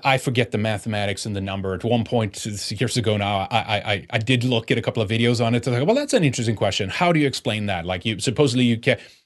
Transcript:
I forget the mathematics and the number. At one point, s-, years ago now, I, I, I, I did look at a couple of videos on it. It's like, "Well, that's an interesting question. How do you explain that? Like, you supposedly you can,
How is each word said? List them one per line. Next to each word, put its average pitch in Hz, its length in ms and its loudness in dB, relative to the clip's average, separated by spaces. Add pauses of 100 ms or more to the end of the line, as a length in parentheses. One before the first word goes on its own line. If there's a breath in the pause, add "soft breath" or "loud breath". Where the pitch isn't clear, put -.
I 131 140 4
forget 123 320 0
the - 80 -2
mathematics 104 720 -2
and 104 80 -4
the 98 60 -4
number. 98 340 -4
At 90 80 -8
one 117 200 2
point, 110 440 -2
s-, 104 240 -8
years 113 260 -2
ago 110 180 2
now, 101 360 0
I, 117 60 2
I, 107 360 -2
I, 101 160 -6
I 120 80 -2
did 117 260 0
look 123 280 0
at 120 80 0
a - 20 -4
couple 113 220 -2
of 98 60 -4
videos 117 360 2
on 113 80 2
it. 123 60 2
It's - 80 -4
like, 123 180 0
"Well, 214 100 2
that's 285 200 0
an 208 80 4
interesting 117 320 0
question. 98 340 0
How 175 220 2
do 160 80 4
you 147 80 2
explain 107 400 -4
that? 87 180 -2
Like, 92 200 -4
you 110 140 -2
supposedly 127 460 2
you 117 120 4
can, 120 200 2 (280 loud breath)